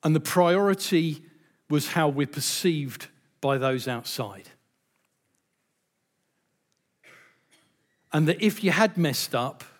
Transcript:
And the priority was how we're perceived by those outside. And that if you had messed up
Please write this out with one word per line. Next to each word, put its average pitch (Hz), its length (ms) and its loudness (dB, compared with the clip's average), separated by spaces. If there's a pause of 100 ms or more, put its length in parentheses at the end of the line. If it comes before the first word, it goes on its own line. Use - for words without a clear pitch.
And 156 100 4
the 156 60 4
priority 180 1040 2 (420)
was 147 200 0
how 160 200 2
we're 139 200 -2
perceived 143 800 -4 (320)
by 139 180 0
those 127 300 -2
outside. 107 600 -10 (3500)
And 156 160 2
that 180 120 0
if 214 220 2
you 190 80 2
had 202 260 2
messed 151 380 -2
up 127 300 -4 (160)